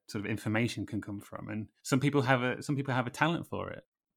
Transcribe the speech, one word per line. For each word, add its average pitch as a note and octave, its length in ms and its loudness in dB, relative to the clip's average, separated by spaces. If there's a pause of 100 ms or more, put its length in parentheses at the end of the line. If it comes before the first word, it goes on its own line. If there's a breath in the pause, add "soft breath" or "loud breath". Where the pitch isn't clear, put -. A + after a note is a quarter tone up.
sort G#2 160 -4
of G#2 60 -2
information A2 560 0
can G#2 140 -4
come G2+ 200 -6
from, - 280 -12
and G#2+ 180 -6 (160)
some C3+ 180 2
people C#3+ 220 4
have B2 200 4
a, B2 200 0
some D3 140 -2
people C#3 180 0
have A#2+ 120 2
a B2 40 -6
talent D#3+ 360 2
for F#2+ 240 -4
it. - 140 -12 (320)